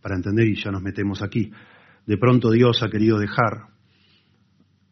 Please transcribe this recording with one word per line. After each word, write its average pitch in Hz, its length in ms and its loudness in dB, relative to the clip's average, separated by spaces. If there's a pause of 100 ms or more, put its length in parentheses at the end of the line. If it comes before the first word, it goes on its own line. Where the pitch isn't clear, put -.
para 95 140 -8
entender, 101 320 0
y 104 80 -2
ya 104 160 -8
nos 95 100 -6
metemos 98 400 -6
aquí. 104 300 -6 (540)
De 104 120 -2
pronto 120 340 4
Dios 117 320 4
ha 107 60 -2
querido 107 280 2
dejar 104 560 -2 (1200)